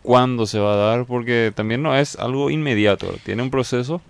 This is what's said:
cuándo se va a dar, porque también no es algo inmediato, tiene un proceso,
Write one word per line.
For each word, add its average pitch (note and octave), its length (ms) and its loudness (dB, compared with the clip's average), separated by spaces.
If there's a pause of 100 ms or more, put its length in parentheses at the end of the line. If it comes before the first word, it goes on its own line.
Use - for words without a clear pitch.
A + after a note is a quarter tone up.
cuándo B2 420 2
se G#2+ 140 -2
va G#2 140 2
a - 40 2
dar, A2+ 280 2
porque A#2+ 480 0
también A2+ 300 -2
no D3+ 140 0
es C#3+ 180 0
algo C3+ 340 -2
inmediato, G#2+ 640 0 (120)
tiene G#2+ 160 -4
un C3 80 -4
proceso, C3 600 -2